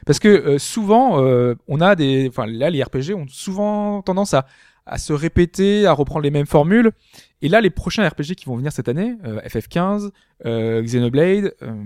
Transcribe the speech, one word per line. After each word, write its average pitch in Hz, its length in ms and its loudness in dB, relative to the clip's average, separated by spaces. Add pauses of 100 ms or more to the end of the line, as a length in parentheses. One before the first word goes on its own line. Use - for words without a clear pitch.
parce 147 140 2
que, - 100 2
euh, 147 300 4
souvent, 214 640 2
euh, 123 320 2 (140)
on 147 120 -2
a 196 140 4
des, 135 340 0
enfin 120 180 -6
là 113 220 -2
les 139 140 -2
R 120 80 -8
P 127 100 -4
G 160 140 -6
ont 156 140 -8
souvent 208 760 -6
tendance 190 320 -2
à, 131 100 2 (400)
à - 140 -10
se - 140 -6
répéter, 175 760 2
à 170 60 6
reprendre 147 300 -2
les 143 100 0
mêmes 147 140 0
formules, 202 440 4 (520)
et 139 60 0
là 208 120 4
les 190 100 2
prochains 185 380 -2
R - 80 -6
P 147 80 -6
G 170 100 -8
qui - 120 -16
vont 123 100 -6
venir 139 160 -6
cette - 160 -8
année, 190 260 -4 (100)
euh, 107 240 -8
F 113 120 -6
F - 80 -8
quinze, 202 420 -2 (360)
euh, 113 360 -2
Xenoblade, 135 800 0
euh, 123 100 -10 (120)